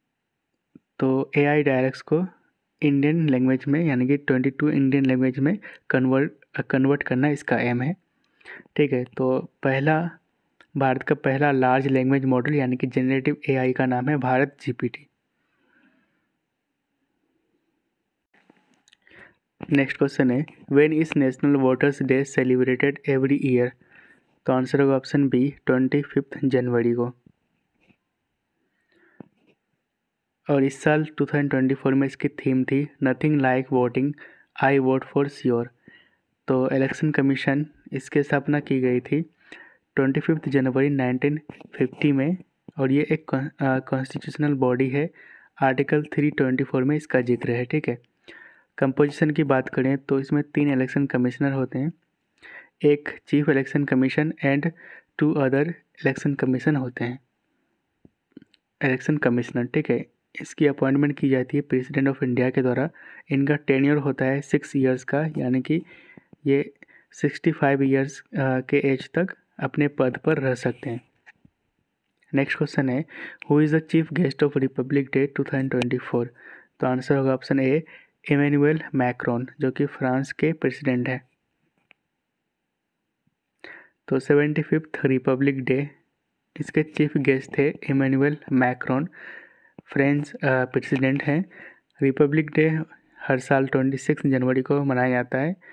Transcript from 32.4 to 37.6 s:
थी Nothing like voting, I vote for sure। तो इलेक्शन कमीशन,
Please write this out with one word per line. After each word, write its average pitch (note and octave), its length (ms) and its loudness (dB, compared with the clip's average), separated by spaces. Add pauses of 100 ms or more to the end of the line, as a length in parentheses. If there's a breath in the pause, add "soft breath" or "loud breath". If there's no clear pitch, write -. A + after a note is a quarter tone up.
थी C#3 240 -2 (160)
Nothing C#3 380 0
like C3 320 2
voting, B2+ 400 0 (500 loud breath)
I C#3 160 4
vote C3 240 0
for C#3 240 -2
sure। A#2+ 400 -2 (800 soft breath)
तो C3 220 2
इलेक्शन C3+ 420 0
कमीशन, C#3 540 0 (280)